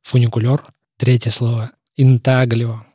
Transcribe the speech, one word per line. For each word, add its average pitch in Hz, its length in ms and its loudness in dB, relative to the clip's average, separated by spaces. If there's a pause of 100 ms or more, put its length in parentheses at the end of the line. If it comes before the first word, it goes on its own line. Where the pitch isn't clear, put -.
фуникулер. 120 640 0 (340)
Третье 120 320 0
слово — 117 400 -4 (260)
интаглио. 120 880 0 (100)